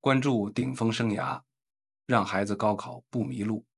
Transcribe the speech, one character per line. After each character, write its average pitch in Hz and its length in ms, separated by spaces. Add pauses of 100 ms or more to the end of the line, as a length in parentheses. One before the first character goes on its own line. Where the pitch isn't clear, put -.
关 135 200
注 117 300
顶 131 240
峰 113 180
生 113 180
涯， - 320 (600)
让 117 200
孩 190 200
子 104 100
高 107 220
考 123 320
不 123 160
迷 127 180
路。 107 220 (140)